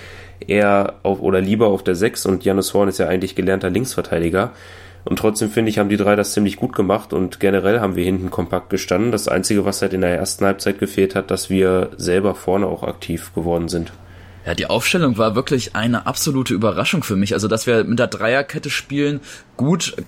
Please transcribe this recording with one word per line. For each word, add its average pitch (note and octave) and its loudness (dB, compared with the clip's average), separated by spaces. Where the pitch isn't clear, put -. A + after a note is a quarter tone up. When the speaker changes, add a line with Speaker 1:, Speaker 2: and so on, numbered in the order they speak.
Speaker 1:
eher G2+ 4
auf, G2 0
oder F#2+ 2
lieber G#2+ 4
auf F#2+ 2
der F#2 0
Sechs G2 -2
und F#2 0
Jannis G2 0
Horn G2+ 4
ist F#2 -2
ja F2 0
eigentlich F#2 -2
gelernter F#2+ 0
Linksverteidiger. F#2 -2
Und - -2
trotzdem G#2+ 0
finde A2+ 0
ich, G#2+ -2
haben G2+ 2
die G#2 2
drei G2+ 4
das G2+ 0
ziemlich G2+ 0
gut - -4
gemacht G2 0
und F#2 -2
generell G2 2
haben F#2+ -2
wir F2 0
hinten F#2 0
kompakt - -4
gestanden. G2+ 0
Das G#2+ -2
Einzige, G2 2
was G2 -2
halt F#2+ 0
in F#2 0
der F2 2
ersten F#2+ -2
Halbzeit G2 0
gefehlt G2 0
hat, F#2+ -2
dass F#2+ -2
wir F#2 2
selber F2+ 0
vorne F#2+ 0
auch E2+ -6
aktiv - -6
geworden E2+ -2
sind. E2 -4
Speaker 2:
Ja, E2+ -4
die - -4
Aufstellung A#2+ 0
war A2 2
wirklich B2 -2
eine A2+ 0
absolute C3+ -2
Überraschung G2 0
für G#2+ -2
mich. G2 0
Also, G2+ 0
dass A2 0
wir A2+ 4
mit A#2 0
der A#2 2
Dreierkette C#3 -2
spielen, C#3+ -2
gut, E3 0